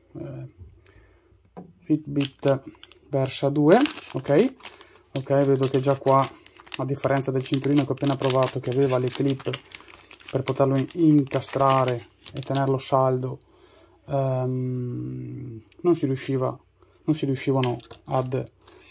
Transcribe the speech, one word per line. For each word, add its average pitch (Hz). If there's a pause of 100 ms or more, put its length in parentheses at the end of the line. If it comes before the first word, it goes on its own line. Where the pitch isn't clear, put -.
(120)
eh, 135 (1300)
Fitbit 143 (460)
Versa 135
due, 151 (340)
ok? 147 (640)
Ok, 139
vedo 135
che 131
già 135
qua, 135 (560)
a -
differenza 135
del 131
cinturino 143
che 135
ho -
appena 139
provato, 131
che -
aveva 127
le 127
clip 135 (840)
per 131
poterlo 135
in-, 131 (100)
incastrare 135 (260)
e 135
tenerlo 135
saldo, 131 (680)
ehm, 127 (180)
non 175
si 156
riusciva, 131 (420)
non 156
si -
riuscivano 131 (260)
ad, 131
eh, 123 (440)